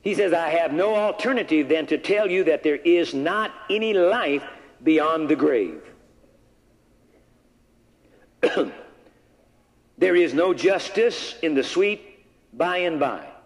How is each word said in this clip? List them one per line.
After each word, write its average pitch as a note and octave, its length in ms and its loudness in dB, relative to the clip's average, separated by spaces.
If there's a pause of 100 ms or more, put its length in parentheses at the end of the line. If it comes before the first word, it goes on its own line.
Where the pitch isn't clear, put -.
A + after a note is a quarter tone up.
He G3+ 120 -4
says, F#3 180 0
"I E3 180 0
have D#3+ 220 0
no G3 240 0
alternative G#3 720 0
than D#3 200 0
to D3+ 100 0
tell G#3 320 0
you F#3 160 0
that D3+ 160 2
there D3+ 140 0
is E3+ 400 2
not F#3 360 -2 (180)
any G#3+ 240 -2
life F3+ 500 2 (400)
beyond D#3 440 2
the D3+ 80 4
grave." A#2+ 460 0 (2500)
<clears throat> - 280 0 (1300)
"There F3 180 2
is D#3 200 4
no F3 180 2
justice F#3+ 880 -2
in D#3 140 -2
the C3+ 80 2
sweet G3+ 380 -2 (520)
by F3 240 -2
and E3+ 220 -2
by. G#2+ 260 -4 (200)